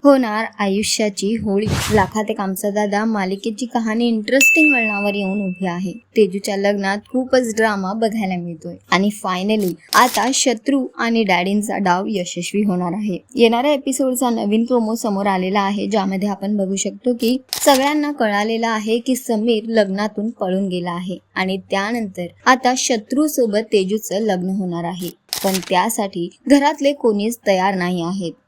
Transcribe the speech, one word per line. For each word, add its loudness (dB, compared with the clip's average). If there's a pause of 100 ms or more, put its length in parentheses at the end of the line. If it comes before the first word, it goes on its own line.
होणार 4 (140)
आयुष्याची 0
होळी. -2 (280)
लाखात 2
एक -4
आमचा -2
दादा 0
मालिकेची -4
कहाणी -2
इंटरेस्टिंग 4
वळणावर -2
येऊन -2
उभी -6
आहे. -4
तेजूच्या 0
लग्नात 0 (140)
खूपच 0
ड्रामा 0
बघायला -2
मिळतोय -10 (160)
आणि 4 (160)
finally 0 (200)
आता 4
शत्रू 0 (100)
आणि 0
डॅडींचा 0
डाव 2
यशस्वी -4
होणार 0
आहे. -4 (180)
येणाऱ्या 4
एपिसोडचा 0
नवीन 0
प्रोमो 0
समोर -2
आलेला 0
आहे, -2
ज्यामध्ये 0
आपण -2
बघू -2
शकतो -2
की 0 (280)
सगळ्यांना 4
कळालेलं 0
आहे -2
की 0
समीर 0
लग्नातून 0
पळून -2
गेला -4
आहे -8 (180)
आणि -2
त्यानंतर -4 (200)
आता 4
शत्रू 0
सोबत 0
तेजूचं 0
लग्न -2
होणार -4
आहे. -8 (340)
पण 0 (180)
त्यासाठी -2 (180)
घरातले 4
कोणीच 0
तयार 2
नाही -2
आहेत. -4 (160)